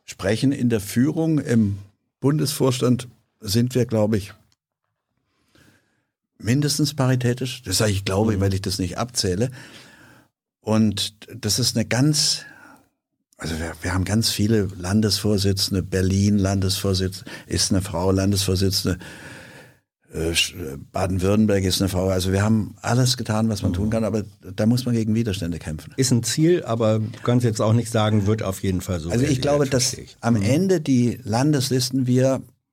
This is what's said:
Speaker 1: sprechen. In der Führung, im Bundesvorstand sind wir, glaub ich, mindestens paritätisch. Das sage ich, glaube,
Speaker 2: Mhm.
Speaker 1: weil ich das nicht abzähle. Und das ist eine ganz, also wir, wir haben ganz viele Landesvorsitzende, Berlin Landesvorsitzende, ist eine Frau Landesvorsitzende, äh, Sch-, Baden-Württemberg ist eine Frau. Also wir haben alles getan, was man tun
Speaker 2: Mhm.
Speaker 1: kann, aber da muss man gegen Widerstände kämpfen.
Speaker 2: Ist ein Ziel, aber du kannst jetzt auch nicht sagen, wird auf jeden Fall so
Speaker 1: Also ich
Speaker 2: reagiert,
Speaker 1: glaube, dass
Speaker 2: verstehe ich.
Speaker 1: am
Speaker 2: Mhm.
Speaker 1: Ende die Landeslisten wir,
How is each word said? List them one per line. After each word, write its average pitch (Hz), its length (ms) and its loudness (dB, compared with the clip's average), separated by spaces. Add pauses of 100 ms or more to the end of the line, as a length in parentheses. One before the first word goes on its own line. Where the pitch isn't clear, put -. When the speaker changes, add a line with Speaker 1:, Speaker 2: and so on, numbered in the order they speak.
Speaker 1:
sprechen. 113 460 0
In 127 180 0
der 110 120 0
Führung, 156 580 0
im 110 400 2 (400)
Bundesvorstand 131 880 0 (320)
sind 120 340 0
wir, 123 140 2
glaub 107 260 2
ich, 101 200 -4 (2000)
mindestens 143 560 0
paritätisch. 127 680 0
Das 92 140 -4
sage 107 140 2
ich, 98 140 -2
glaube, 101 300 2
Speaker 2:
Mhm. 95 60 0
Speaker 1:
weil 98 120 2
ich 98 80 -2
das - 180 -4
nicht 90 180 -4
abzähle. 104 520 -2 (1120)
Und 110 560 0 (200)
das 107 240 -2
ist 120 160 -2
eine 110 100 0
ganz, 147 600 0 (920)
also 80 220 -8
wir, 82 220 -6
wir 87 120 -4
haben 92 120 0
ganz 107 240 0
viele 104 380 2 (100)
Landesvorsitzende, 98 1080 0
Berlin 98 540 2
Landesvorsitzende, 95 920 -2 (180)
ist - 240 -2
eine 95 100 2
Frau 92 300 -2
Landesvorsitzende, 95 880 0 (1120)
äh, 82 200 -4
Sch-, - 220 -2 (360)
Baden-Württemberg 95 720 2
ist 92 180 0
eine 95 80 2
Frau. 92 200 0
Also 92 220 0
wir 98 120 2
haben 107 380 0
alles 123 360 0
getan, 113 320 -2
was 104 140 -4
man 98 100 0
tun 95 140 -2
Speaker 2:
Mhm. - 40 0
Speaker 1:
kann, 113 120 -2
aber 104 200 -2 (320)
da 107 100 0
muss 123 200 2
man 123 80 0
gegen 110 220 0
Widerstände 92 420 -2
kämpfen. 78 380 -10
Speaker 2:
Ist 131 160 0
ein 131 120 2
Ziel, 165 420 2
aber 113 340 0
du 107 240 -6
kannst 123 220 2
jetzt 110 160 0
auch 110 120 4
nicht 113 180 2
sagen, 107 360 2
wird 110 160 0
auf 95 180 -4
jeden 92 200 0
Fall 90 180 -4
so 80 100 -8
Speaker 1:
Also 117 140 2
ich 151 60 0
Speaker 2:
reagiert, 127 140 0
Speaker 1:
glaube, 143 260 2
dass 127 200 0
Speaker 2:
verstehe - 160 -10
ich. - 160 -20
Speaker 1:
am 117 140 2
Speaker 2:
Mhm. 104 80 0
Speaker 1:
Ende 165 380 2
die 120 420 2
Landeslisten 127 840 0
wir, 127 340 2 (320)